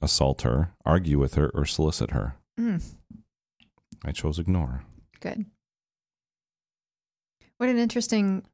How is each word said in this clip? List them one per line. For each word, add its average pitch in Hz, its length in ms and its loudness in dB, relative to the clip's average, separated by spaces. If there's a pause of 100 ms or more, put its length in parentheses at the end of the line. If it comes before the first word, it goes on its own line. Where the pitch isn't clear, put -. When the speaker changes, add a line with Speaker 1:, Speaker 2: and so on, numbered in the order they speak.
Speaker 1:
assault 67 400 2
her, 69 320 2 (100)
argue 80 340 4
with 69 180 2
her, 71 180 4
or 71 100 0
solicit - 460 -2
her? 62 260 -2 (240)
Speaker 2:
Mm. 220 240 -2 (1200)
Speaker 1:
I 71 80 -4
chose 78 260 -4
ignore. 82 440 -2 (380)
Speaker 2:
Good. - 260 -6 (2000)
What 254 140 0
an 240 80 2
interesting 220 760 2